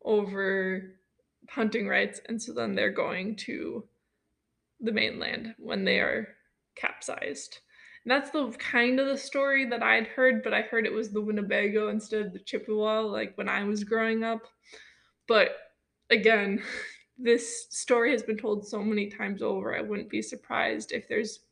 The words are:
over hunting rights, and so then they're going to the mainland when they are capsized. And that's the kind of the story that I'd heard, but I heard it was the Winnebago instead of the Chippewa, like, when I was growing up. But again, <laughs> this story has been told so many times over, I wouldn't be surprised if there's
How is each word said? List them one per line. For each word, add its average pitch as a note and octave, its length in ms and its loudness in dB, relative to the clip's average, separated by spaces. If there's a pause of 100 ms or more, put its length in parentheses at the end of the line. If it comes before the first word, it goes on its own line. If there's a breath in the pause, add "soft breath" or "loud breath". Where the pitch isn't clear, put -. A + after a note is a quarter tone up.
over F#3+ 920 0 (560)
hunting A3 360 0
rights, G3+ 440 0
and A3+ 100 -4
so A#3+ 140 -10
then A3+ 200 -2
they're G3 160 2
going G3 460 -4
to - 480 -8 (960)
the A#3 120 -2
mainland - 640 -2
when G3 260 -4
they - 140 4
are - 300 0 (480)
capsized. - 800 -6 (460 loud breath)
And A#3 60 0
that's - 200 2
the C#4 280 -2
kind B3+ 400 2
of C4+ 100 2
the C4+ 100 0
story C#4 480 0
that A#3 160 -2
I'd A3+ 240 4
heard, B3+ 360 4
but G#3+ 120 -2
I G#3+ 80 2
heard A3+ 240 0
it - 60 -2
was G#3+ 180 -2
the G#3 100 -2
Winnebago G#3 680 0
instead G#3+ 340 -2
of F#3+ 100 -6
the F#3+ 60 -10
Chippewa, G#3+ 640 -2
like, G#3 340 -4
when G3+ 100 -4
I G3 180 -2
was G#3 200 -2
growing A3+ 400 0
up. A3+ 220 -4 (800 loud breath)
But G#3+ 220 6 (580)
again, G#3 540 6 (280 loud breath)
<laughs> - 280 -20
this A#3+ 500 2
story A#3+ 440 2
has A3 100 2
been A3 160 -2
told G#3 280 -2
so G#3 160 -6
many G#3 280 0
times G3+ 320 -6
over, G3+ 340 0
I - 60 -2
wouldn't G#3 260 -6
be G#3+ 140 -2
surprised - 720 -4
if - 160 -4
there's - 320 -2 (120)